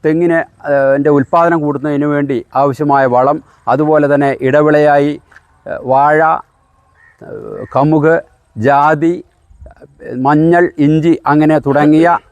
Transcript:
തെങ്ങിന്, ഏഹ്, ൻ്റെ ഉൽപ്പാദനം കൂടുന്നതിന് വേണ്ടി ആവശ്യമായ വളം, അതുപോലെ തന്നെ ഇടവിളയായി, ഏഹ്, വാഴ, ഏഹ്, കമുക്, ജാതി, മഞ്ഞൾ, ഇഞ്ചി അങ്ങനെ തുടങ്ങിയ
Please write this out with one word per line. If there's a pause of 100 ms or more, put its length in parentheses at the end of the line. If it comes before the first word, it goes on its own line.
തെങ്ങിന്, (280)
ഏഹ്,
ൻ്റെ
ഉൽപ്പാദനം
കൂടുന്നതിന്
വേണ്ടി (180)
ആവശ്യമായ
വളം, (320)
അതുപോലെ
തന്നെ (100)
ഇടവിളയായി, (540)
ഏഹ്,
വാഴ, (1000)
ഏഹ്,
കമുക്, (420)
ജാതി, (1080)
മഞ്ഞൾ, (140)
ഇഞ്ചി (140)
അങ്ങനെ
തുടങ്ങിയ (260)